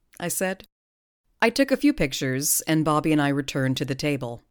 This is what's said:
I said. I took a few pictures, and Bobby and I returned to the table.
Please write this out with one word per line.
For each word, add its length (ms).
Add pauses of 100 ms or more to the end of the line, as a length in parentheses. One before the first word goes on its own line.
(180)
I 100
said. 380 (760)
I 80
took 220
a 60
few 180
pictures, 680
and 220
Bobby 280
and 100
I 60
returned 480
to 80
the 100
table. 560